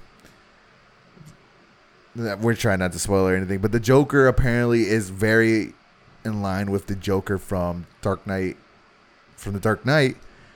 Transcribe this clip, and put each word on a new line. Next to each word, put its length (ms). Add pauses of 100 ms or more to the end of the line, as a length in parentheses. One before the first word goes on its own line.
(2250)
that 240
we're 160
trying 240
not 140
to 60
spoil 280
or 80
anything, 240
but 120
the 80
Joker 480
apparently 600
is 220
very 640 (500)
in 180
line 300
with 160
the 80
Joker 420
from 480 (160)
Dark 240
Knight, 300 (800)
from 180
The 60
Dark 260
Knight, 300 (400)